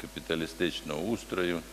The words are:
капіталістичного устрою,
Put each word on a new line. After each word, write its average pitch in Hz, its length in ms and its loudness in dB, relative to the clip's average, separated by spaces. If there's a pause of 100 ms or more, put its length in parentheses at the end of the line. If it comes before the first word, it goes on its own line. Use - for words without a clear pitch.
капіталістичного 80 1000 0
устрою, 90 600 2 (120)